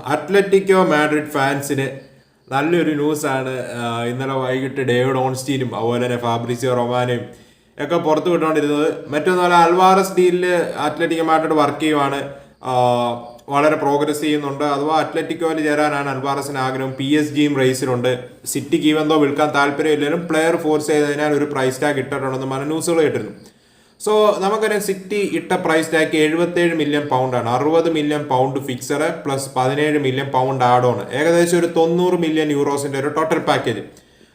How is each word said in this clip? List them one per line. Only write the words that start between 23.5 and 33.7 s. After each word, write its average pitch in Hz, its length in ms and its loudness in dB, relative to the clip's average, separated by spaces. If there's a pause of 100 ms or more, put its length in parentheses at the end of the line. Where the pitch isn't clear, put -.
So, 214 40 2 (260)
നമുക്കറിയാം, 208 440 0
സിറ്റി 196 500 -4
ഇട്ട 160 200 -4
പ്രൈസ് 160 400 0
ടാഗ് 156 240 2
എഴുപത്തേഴ് 170 580 2
മില്യൺ 147 340 -2
പൗണ്ടാണ്. 127 400 0
അറുപത് 156 440 2
മില്യൺ 147 320 -2
പൗണ്ട് 135 360 0
ഫിക്സഡ് 147 680 -4
പ്ലസ് 135 300 -4
പതിനേഴ് 143 420 2
മില്യൺ 131 320 -2
പൗണ്ട് 131 340 0
ആഡ് 123 220 4
ഓൺ, 107 260 0
ഏകദേശം 170 460 2
ഒരു 170 80 2
തൊണ്ണൂറ് 170 480 2
മില്യൺ 156 360 0
യൂറോസിന്റെ 143 480 -2
ഒരു 135 100 -2
ടോട്ടൽ 160 300 0
പാക്കേജ്. 127 420 0 (540)